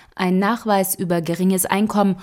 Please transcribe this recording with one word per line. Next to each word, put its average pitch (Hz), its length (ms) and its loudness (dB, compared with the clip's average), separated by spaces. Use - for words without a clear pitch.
Ein 185 240 0
Nachweis 202 560 0
über 175 260 -2
geringes 180 460 0
Einkommen 202 560 0